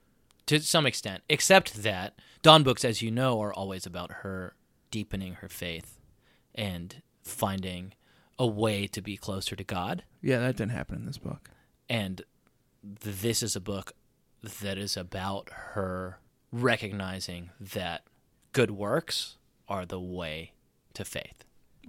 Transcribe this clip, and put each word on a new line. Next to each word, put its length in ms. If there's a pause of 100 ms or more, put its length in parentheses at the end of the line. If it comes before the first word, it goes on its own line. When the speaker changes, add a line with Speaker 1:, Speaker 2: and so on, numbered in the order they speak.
(480)
Speaker 1:
to 120
some 260
extent. 440
Except 540
that 300 (280)
Dawn 220
books, 220
as 160
you 100
know, 300
are 120
always 320
about 260 (100)
her 340 (360)
deepening 440
her 140
faith 500 (540)
and 480 (200)
finding 720 (460)
a 80
way 400
to 140
be 160
closer 380
to 80
God. 400 (180)
Speaker 2:
Yeah, 180
that 180
didn't 160
happen 220
in 100
this 120
book. 320 (380)
Speaker 1:
And 360 (800)
th-, 200
this 220
is 120
a 60
book 320 (680)
that 160
is 200
about 560
her 640 (340)
recognizing 1000 (100)
that 420 (480)
good 200
works 680 (320)
are 160
the 140
way 520 (440)
to 100
faith. 380 (460)